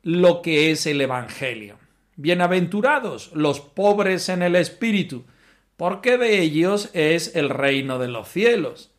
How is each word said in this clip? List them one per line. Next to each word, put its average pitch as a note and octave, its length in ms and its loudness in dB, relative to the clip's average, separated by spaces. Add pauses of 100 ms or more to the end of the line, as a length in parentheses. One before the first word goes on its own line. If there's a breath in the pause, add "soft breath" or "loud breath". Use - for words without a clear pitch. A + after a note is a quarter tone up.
lo F3 400 4
que D#3 280 2
es D3+ 160 -2
el D3 140 0
Evangelio. A#2+ 800 -6 (380)
Bienaventurados F3+ 1160 0
los D3+ 260 0
pobres F#3+ 680 0
en F3+ 140 -2
el F3 140 2
espíritu, F3 680 -2 (520 soft breath)
porque G3 400 0
de A3+ 240 2
ellos F3 520 0
es E3 420 0
el C#3+ 160 0
reino C3+ 480 -2
de B2 100 -4
los A#2 200 -10
cielos. G#3 720 -2